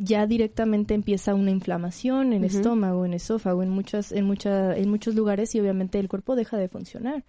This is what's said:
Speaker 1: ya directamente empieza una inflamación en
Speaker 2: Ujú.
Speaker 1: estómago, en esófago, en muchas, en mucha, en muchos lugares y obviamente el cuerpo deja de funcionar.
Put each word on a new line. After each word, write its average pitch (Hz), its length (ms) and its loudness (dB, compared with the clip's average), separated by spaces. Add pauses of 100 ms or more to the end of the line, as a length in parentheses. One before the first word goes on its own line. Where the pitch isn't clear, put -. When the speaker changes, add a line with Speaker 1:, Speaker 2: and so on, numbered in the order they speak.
Speaker 1:
ya 208 240 2
directamente 214 720 2
empieza 202 400 0
una 196 160 4
inflamación 190 840 0
en 202 100 2
Speaker 2:
Ujú. 196 140 0
Speaker 1:
estómago, 196 480 2
en 180 80 -2
esófago, 202 500 -2
en 185 60 -2
muchas, 196 420 -4
en 202 140 0
mucha, 196 500 0
en 196 140 0
muchos 208 260 0
lugares 214 380 0
y 233 60 0
obviamente 190 400 0
el 196 100 -2
cuerpo 202 260 -4
deja 226 220 -2
de 190 100 0
funcionar. 247 600 -8